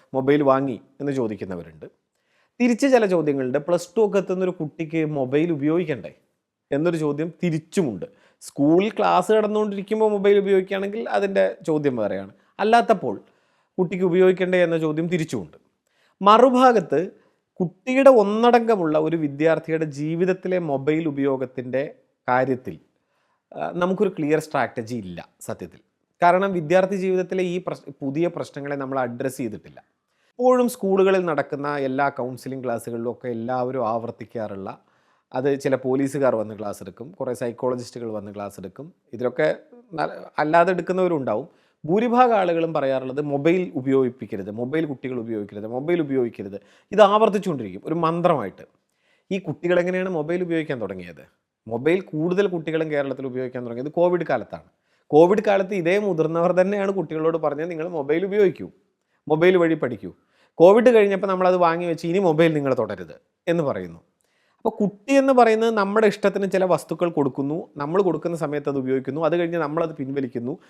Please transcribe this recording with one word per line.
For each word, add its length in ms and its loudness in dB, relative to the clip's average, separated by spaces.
മൊബൈൽ 280 2
വാങ്ങി?" 380 2
എന്ന് 120 -4
ചോദിക്കുന്നവരുണ്ട്. 760 -6
തിരിച്ച് 260 2
ചില 200 4
ചോദ്യങ്ങളുണ്ട്. 520 0
പ്ലസ് 380 -2
ടു 100 2
ഒക്കെ 120 0
എത്തുന്നൊരു 320 -2
കുട്ടിക്ക് 560 -4
മൊബൈൽ 460 0
ഉപയോഗിക്കണ്ടേ 600 -4
എന്നൊരു 260 0
ചോദ്യം 360 -4
തിരിച്ചുമുണ്ട്. 640 -2
സ്കൂളിൽ 500 2
ക്ലാസ് 420 2
നടന്നുകൊണ്ടിരിക്കുമ്പോൾ 800 0
മൊബൈൽ 280 2
ഉപയോഗിക്കുകയാണെങ്കിൽ 680 -2
അതിൻ്റെ 480 0
ചോദ്യം 300 0
വേറെയാണ്. 360 -4
അല്ലാത്തപ്പോൾ 640 2
കുട്ടിക്ക് 260 -2
ഉപയോഗിക്കണ്ടേ 600 4
എന്ന 140 0
ചോദ്യം 280 -2
തിരിച്ചുമുണ്ട്. 580 -6
മറുഭാഗത്ത് 880 6
കുട്ടിയുടെ 500 4
ഒന്നടങ്കമുള്ള 880 4
ഒരു 180 0
വിദ്യാർത്ഥിയുടെ 680 -2
ജീവിതത്തിലെ 720 -2
മൊബൈൽ 500 -2
ഉപയോഗത്തിൻ്റെ 840 -4
കാര്യത്തിൽ, 500 0
ആ, 140 -6
നമുക്കൊരു 480 -2
ക്ലിയർ 200 0
സ്ട്രാറ്റജി 560 -6
ഇല്ല 340 -12
സത്യത്തിൽ. 400 -14
കാരണം 300 4
വിദ്യാർത്ഥി 440 0
ജീവിതത്തിലെ 460 -2
ഈ 240 -4
പ്രശ്-, 340 -10
പുതിയ 280 -2
പ്രശ്നങ്ങളെ 480 -8
നമ്മൾ 220 -6
അഡ്രസ്സ് 380 -4
ചെയ്തിട്ടില്ല. 480 -10
ഇപ്പോഴും 380 4
സ്കൂളുകളിൽ 560 2
നടക്കുന്ന 520 -4
എല്ലാ 320 -2
കൗൺസിലിംഗ് 560 -8
ക്ലാസ്സുകളിലും 460 -6
ഒക്കെ 180 -10
എല്ലാവരും 600 -4
ആവർത്തിക്കാറുള്ള, 920 -8
അത് 260 0
ചില 140 0
പോലീസുകാർ 640 0
വന്ന് 220 -6
ക്ലാസ് 240 -10
എടുക്കും, 280 -16
കുറേ 240 -8
സൈക്കോളജിസ്റ്റുകൾ 760 -6
വന്ന് 240 -10
ക്ലാസ് 260 -12
എടുക്കും, 320 -16
ഇതിലൊക്കെ 440 -2
ന-, 440 -6
അല്ലാതെ 340 4
എടുക്കുന്നവരുണ്ടാവും. 920 -2
ഭൂരിഭാഗം 520 4
ആളുകളും 380 0
പറയാറുള്ളത് 460 -2
മൊബൈൽ 540 0
ഉപയോഗിപ്പിക്കരുത്, 760 -2
മൊബൈൽ 340 -4
കുട്ടികൾ 340 -8
ഉപയോഗിക്കരുത്, 480 -8
മൊബൈൽ 340 -4
ഉപയോഗിക്കരുത്. 600 -4
ഇത് 100 6
ആവർത്തിച്ചുകൊണ്ടിരിക്കും 840 2
ഒരു 100 -4
മന്ത്രമായിട്ട്. 680 -2
ഈ 80 -2
കുട്ടികൾ 420 0
എങ്ങനെയാണ് 280 -2
മൊബൈൽ 340 -4
ഉപയോഗിക്കാൻ 380 -4
തുടങ്ങിയത്? 440 -10
മൊബൈൽ 320 0
കൂടുതൽ 460 -2
കുട്ടികളും 440 -4
കേരളത്തിൽ 360 -4
ഉപയോഗിക്കാൻ 380 -8
തുടങ്ങിയത് 280 -8
കോവിഡ് 380 2
കാലത്താണ്. 380 -6
കോവിഡ് 400 6
കാലത്ത് 280 2
ഇതേ 240 2
മുതിർന്നവർ 540 0
തന്നെയാണ് 400 0
കുട്ടികളോട് 460 -2
പറഞ്ഞത്, 320 -4
"നിങ്ങൾ 180 -8
മൊബൈൽ 360 -2
ഉപയോഗിക്കൂ, 460 0
മൊബൈൽ 280 4
വഴി 180 2
പഠിക്കൂ." 380 -6
കോവിഡ് 360 8
കഴിഞ്ഞപ്പോൾ 360 4
നമ്മളത് 300 2
വാങ്ങി 300 2
വെച്ച്, 200 -4
"ഇനി 120 0
മൊബൈൽ 360 4
നിങ്ങൾ 200 0
തുടരുത്" 400 -4
എന്ന് 140 0
പറയുന്നു. 380 -6
അപ്പോൾ 120 -2
കുട്ടി 360 -4
എന്ന് 200 6
പറയുന്നത് 380 4
നമ്മുടെ 360 2
ഇഷ്ടത്തിന് 440 0
ചില 140 0
വസ്തുക്കൾ 440 -2
കൊടുക്കുന്നു, 680 -4
നമ്മൾ 260 0
കൊടുക്കുന്ന 340 -2
സമയത്ത് 320 -4
അത് 100 -2
ഉപയോഗിക്കുന്നു, 420 -2
അത് 160 2
കഴിഞ്ഞ് 220 -2
നമ്മളത് 360 -4
പിൻവലിക്കുന്നു, 640 -6